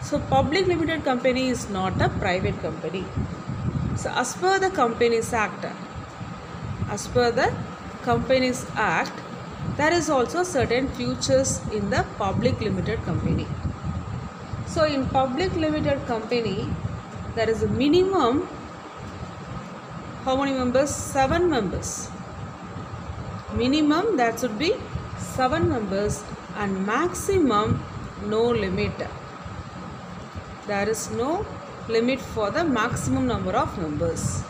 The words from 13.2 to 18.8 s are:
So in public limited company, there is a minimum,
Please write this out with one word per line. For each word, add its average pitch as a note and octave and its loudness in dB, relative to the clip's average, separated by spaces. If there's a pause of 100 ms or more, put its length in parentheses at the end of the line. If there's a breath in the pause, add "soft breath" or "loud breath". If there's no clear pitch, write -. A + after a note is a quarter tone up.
So E4 2
in C#4 2
public C4+ 2
limited D4+ 2
company, A3 0 (680)
there A3 2
is G#3+ 2
a A3 2
minimum, D4 4 (1800)